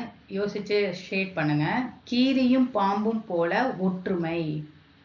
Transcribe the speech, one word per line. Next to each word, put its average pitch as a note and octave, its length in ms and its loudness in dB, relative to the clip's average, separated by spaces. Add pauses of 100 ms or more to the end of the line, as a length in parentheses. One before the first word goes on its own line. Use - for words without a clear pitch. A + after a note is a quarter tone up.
(300)
யோசிச்சு G3+ 480 -2 (160)
ஷேட் F#3+ 400 -4
பண்ணுங்க. D3+ 340 2 (420)
கீரியும் B3+ 640 4
பாம்பும் G#3 540 0
போல E3+ 260 0 (280)
ஒற்றுமை. F3+ 600 -2 (640)